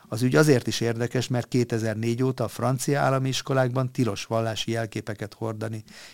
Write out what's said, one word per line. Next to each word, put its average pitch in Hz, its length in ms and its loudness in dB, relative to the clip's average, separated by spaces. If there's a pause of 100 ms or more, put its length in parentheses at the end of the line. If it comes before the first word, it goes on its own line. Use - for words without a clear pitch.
(120)
Az 120 100 -2
ügy 127 140 4
azért 151 320 6
is 107 120 -2
érdekes, 117 480 -2
mert 123 200 -2
kétezernégy 117 760 0
óta 127 200 0
a 107 40 -2
francia 131 520 0
állami 135 280 2
iskolákban 131 640 0
tilos 117 340 -2
vallási 113 460 -2
jelképeket 110 640 -6
hordani, 110 500 -6 (300)